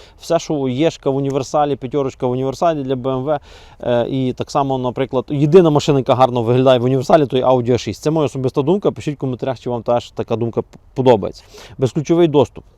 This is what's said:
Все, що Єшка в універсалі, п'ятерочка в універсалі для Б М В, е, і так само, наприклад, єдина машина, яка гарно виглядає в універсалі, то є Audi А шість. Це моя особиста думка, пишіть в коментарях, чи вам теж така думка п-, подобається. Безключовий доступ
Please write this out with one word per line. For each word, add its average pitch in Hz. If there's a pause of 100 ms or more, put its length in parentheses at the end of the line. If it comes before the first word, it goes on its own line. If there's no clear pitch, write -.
(200)
Все, -
що 143
Єшка 139
в 135
універсалі, 139
п'ятерочка 135
в 123
універсалі 135
для 131
Б 123
М 131
В, 143 (440)
е, 120
і 131
так -
само, 139
наприклад, 127
єдина 151
машина, 147
яка 127
гарно 123
виглядає 127
в 117
універсалі, 135
то 131
є 127
Audi 127
А 120
шість. -
Це 151
моя 160
особиста 131
думка, 170
пишіть -
в -
коментарях, 131
чи -
вам 120
теж 120
така 113
думка 113
п-, - (140)
подобається. 110 (340)
Безключовий 165
доступ 143 (140)